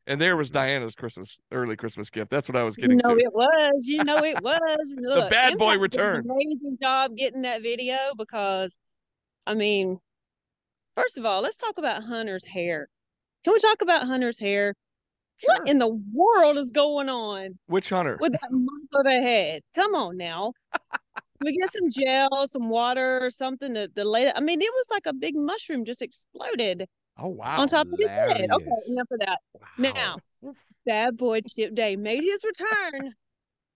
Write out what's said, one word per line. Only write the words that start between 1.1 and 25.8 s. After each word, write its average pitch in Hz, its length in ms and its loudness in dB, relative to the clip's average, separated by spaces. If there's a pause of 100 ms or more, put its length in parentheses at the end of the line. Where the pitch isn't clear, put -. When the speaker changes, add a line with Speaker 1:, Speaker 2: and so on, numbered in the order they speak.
Speaker 1:
early 120 240 -4
Christmas 107 340 -10
gift. 107 200 -8
That's 139 180 -2
what 127 80 0
I 120 60 2
was 113 140 -2
Speaker 3:
You 117 60 -12
Speaker 1:
getting 247 220 8
Speaker 3:
know 240 100 4
Speaker 1:
to. 226 60 6
Speaker 3:
it 240 140 2
was. 285 520 4
You 302 180 0
know 294 200 2
it 294 160 -2
Speaker 1:
<laughs> - 20 -4
Speaker 3:
was. 302 540 -2
And 247 80 -8
Speaker 1:
The 247 100 -4
Speaker 3:
look, - 160 2
Speaker 1:
bad 247 280 4
boy 214 160 6
Speaker 3:
Impact 196 180 0
did 254 80 0
an - 60 4
Speaker 1:
returned. 233 240 -2
Speaker 3:
amazing 277 520 -4
job 262 340 0
getting 262 260 -2
that 240 200 -4
video 247 340 -4 (200)
because, 196 640 -4 (680)
I 214 80 -2
mean, 196 440 0 (1000)
first - 220 -2
of 220 60 -6
all, 196 160 0
let's 339 160 -4
talk 427 220 -8
about 233 240 -4
Hunter's 220 420 -8
hair. 170 440 -6 (560)
Can 370 80 4
we 440 60 8
talk 427 240 4
about 339 240 2
Hunter's 254 320 -2
hair? 202 360 0 (640)
Speaker 1:
Sure. 622 200 4
Speaker 3:
What 320 100 -6
in 285 100 6
the 240 100 4 (240)
world 320 460 6
is 262 120 -4
going 285 380 0
on 202 580 -6
Speaker 1:
Which 185 220 0
Hunter? 175 320 0
Speaker 3:
with 311 120 2
that - 180 -4
mop 277 560 2
of - 0 -
a 254 160 4
head? 185 400 2 (120)
Come 403 200 2
on 185 220 -2
now. 175 360 -6 (200)
Speaker 1:
<laughs> - 100 -4 (600)
Speaker 3:
We 294 140 -2
get 370 160 -2
some 370 180 -2
gel, 269 580 2
some 240 200 -6
water, 254 560 0
or 254 60 -2
something 262 420 -6
to, 208 160 -6
to 208 160 -6
lay. 226 260 2
I - 100 -2
mean, 311 200 2
it 440 100 2
was 508 200 -2
like 415 160 -2
a 294 80 -4
big 285 200 -6
mushroom 294 520 -4